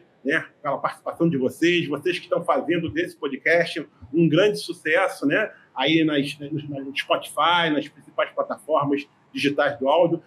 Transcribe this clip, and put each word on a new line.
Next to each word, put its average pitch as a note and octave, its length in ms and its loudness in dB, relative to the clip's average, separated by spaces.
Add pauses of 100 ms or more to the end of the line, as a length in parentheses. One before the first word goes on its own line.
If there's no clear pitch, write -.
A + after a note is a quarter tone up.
(240)
né, D3+ 220 -2 (160)
pela C#3 160 -4
participação - 500 -2
de C#3 100 2
vocês, D#3 500 0
vocês D#3+ 320 -2
que - 60 -18
estão E3+ 180 -2
fazendo D#3+ 480 -2
desse E3+ 260 -4
podcast D#3 680 0 (300)
um E3 160 4
grande G3 300 2
sucesso, E3+ 640 -2
né, F#3+ 240 0 (260)
aí D#3 300 2
nas, D3 320 -2
nas, C#3+ 140 -10 (340)
no C3+ 100 -10
Spotify, E3 800 0
nas D3 140 -2
principais - 440 -6
plataformas C#3+ 760 -2 (260)
digitais C#3+ 440 0
do C3 100 -2
áudio. E3 400 4